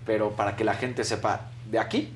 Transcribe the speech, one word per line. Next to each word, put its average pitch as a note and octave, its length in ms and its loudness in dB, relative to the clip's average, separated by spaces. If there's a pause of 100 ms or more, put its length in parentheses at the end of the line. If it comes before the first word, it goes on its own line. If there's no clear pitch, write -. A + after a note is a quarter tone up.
pero G#2+ 280 2
para G2+ 240 0
que A2+ 80 0
la G2+ 100 4
gente B2 300 -2
sepa A2 380 0 (280)
de A2 80 2
aquí B3+ 380 0